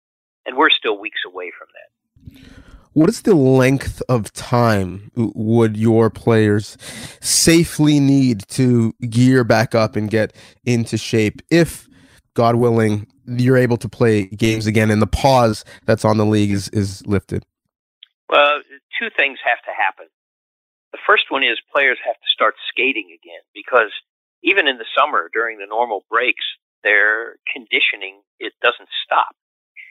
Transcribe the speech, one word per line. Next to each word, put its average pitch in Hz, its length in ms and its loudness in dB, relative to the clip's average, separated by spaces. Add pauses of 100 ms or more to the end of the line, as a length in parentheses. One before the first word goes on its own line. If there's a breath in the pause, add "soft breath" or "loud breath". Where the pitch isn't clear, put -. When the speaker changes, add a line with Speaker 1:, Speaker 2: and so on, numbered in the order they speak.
(460)
Speaker 1:
And 127 100 -10
we're 151 140 0
still 110 260 -2
weeks 107 300 -12
away 90 240 -14
from - 240 -20
that. - 800 -20 (400 loud breath)
Speaker 2:
What 156 160 4
is 233 140 0
the 214 120 4
length 131 720 2
of 117 240 -2
time 104 840 -2
w-, 113 180 -2
would 110 420 0
your 110 340 2
players 107 680 0 (420 loud breath)
safely 156 800 2
need 135 520 2
to 120 420 2 (180)
gear 127 320 4
back 113 320 0
up 110 220 0
and 107 120 -4
get 107 240 -2 (320 soft breath)
into 117 320 -2
shape 107 540 -2
if, 160 380 0 (460 soft breath)
God 117 200 2
willing, 113 540 0 (180)
you're 123 300 0
able 120 220 2
to 110 100 -10
play 107 380 0
games 110 420 -2
again 107 240 2
and 107 100 2
the 104 60 0
pause 123 560 2 (200 loud breath)
that's 110 200 0
on 110 140 2
the 107 80 2
league 104 260 0
is, 98 160 -4
is 98 400 -6
lifted? 95 360 -4 (840)
Speaker 1:
Well, 147 320 2 (360)
two 226 200 -6
things 139 280 -4
have 120 220 -2
to 98 100 -12
happen. 95 300 -6 (840)
The - 120 -18
first 208 260 2
one 135 120 -2
is 117 160 0 (160)
players 135 320 0
have 120 80 -6
to - 180 -10
start 110 220 0 (140)
skating 120 380 -4
again 85 360 -20 (100)
because 107 380 -2 (540)
even 190 240 0
in 127 100 -4
the 110 60 -14 (120)
summer 135 360 0
during 113 260 -6
the 98 80 -14
normal 110 440 -4
breaks, 113 340 -2 (380)
their 107 540 0 (140)
conditioning, 104 680 -6 (180)
it 110 140 -12 (100)
doesn't - 280 -2 (140)
stop. - 300 -2 (560 loud breath)